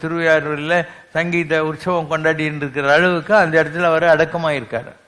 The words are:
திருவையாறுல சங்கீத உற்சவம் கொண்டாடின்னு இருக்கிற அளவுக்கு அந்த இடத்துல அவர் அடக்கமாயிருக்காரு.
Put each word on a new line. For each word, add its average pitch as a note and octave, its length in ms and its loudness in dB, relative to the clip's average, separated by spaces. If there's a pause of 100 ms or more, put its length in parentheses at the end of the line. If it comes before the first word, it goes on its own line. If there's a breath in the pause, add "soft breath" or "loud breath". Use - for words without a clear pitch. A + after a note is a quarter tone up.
திருவையாறுல D#3+ 840 0 (260 loud breath)
சங்கீத E3 520 -2
உற்சவம் D#3 460 -4
கொண்டாடின்னு D#3 440 -2
இருக்கிற C#3+ 380 -2
அளவுக்கு F3 420 2
அந்த D#3+ 280 4
இடத்துல D#3+ 200 -4
அவர் E3 200 2
அடக்கமாயிருக்காரு. D#3 880 0 (160)